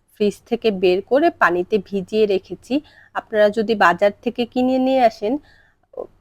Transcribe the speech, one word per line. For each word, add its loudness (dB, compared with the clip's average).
ফ্রিজ -2
থেকে -4
বের 0
করে 0
পানিতে 0
ভিজিয়ে -2
রেখেছি। -6
আপনারা 0
যদি -2
বাজার 2
থেকে -6
কিনে -2
নিয়ে 0
আসেন, -4
ও-, -12